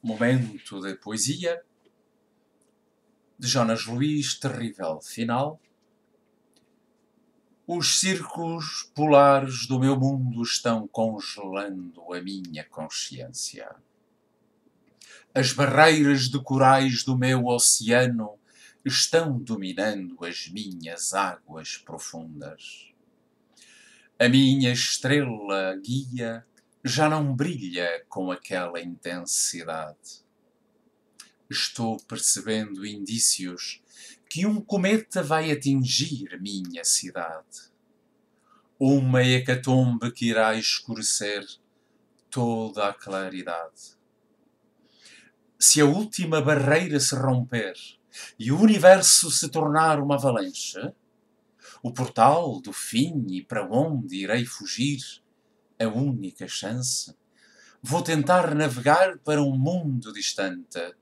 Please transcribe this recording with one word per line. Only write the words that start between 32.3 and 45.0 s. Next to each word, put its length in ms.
indícios 960
que 160
um 160
cometa 600
vai 280
atingir 880
minha 440
cidade. 840
Uma 440
hecatombe 880
que 160
irá 280
escurecer 920
toda 580
a 60
claridade. 1040